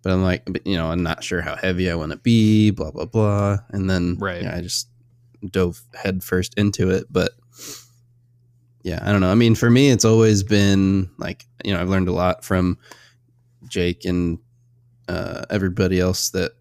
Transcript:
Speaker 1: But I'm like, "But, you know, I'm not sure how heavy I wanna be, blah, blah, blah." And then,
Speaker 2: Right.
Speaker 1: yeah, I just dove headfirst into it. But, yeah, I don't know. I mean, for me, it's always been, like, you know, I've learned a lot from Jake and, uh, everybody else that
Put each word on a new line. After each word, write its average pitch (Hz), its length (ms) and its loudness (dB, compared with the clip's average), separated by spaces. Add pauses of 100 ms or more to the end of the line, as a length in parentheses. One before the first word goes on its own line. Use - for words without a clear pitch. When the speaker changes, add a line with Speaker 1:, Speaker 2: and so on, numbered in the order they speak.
Speaker 1:
But 95 80 -2
I'm 92 120 2
like, 92 220 0
"But, 92 220 -6
you 95 80 -2
know, 80 160 -2
I'm 87 100 -2
not 82 220 -4
sure 90 180 -4
how 73 140 -8
heavy 92 340 -2
I 82 60 -2
wanna 76 220 -6
be, 107 520 4
blah, 78 220 -4
blah, - 140 -8
blah." 101 520 0 (120)
And 95 200 -4
then, 87 300 0
Speaker 2:
Right. 92 240 -6
Speaker 1:
yeah, 87 140 -8
I 87 40 -8
just - 280 -8 (600)
dove 90 320 -2 (140)
headfirst 95 600 -4
into 101 340 0
it. 92 200 -2
But, 90 220 0 (1500)
yeah, 85 180 -6
I 101 120 0
don't 98 80 2
know. 92 100 2
I 101 40 4
mean, 117 200 6
for 120 140 2
me, 135 200 6
it's 117 140 4
always 110 400 4
been, 98 760 2
like, - 280 -10 (180)
you 98 100 -4
know, 85 60 -2
I've 90 80 -2
learned 95 220 0
a 90 40 -2
lot 90 300 -2
from 92 340 0 (920)
Jake 87 340 -4
and, 87 340 -2 (680)
uh, - 420 -8
everybody 95 520 0
else 90 300 -2
that 90 300 -4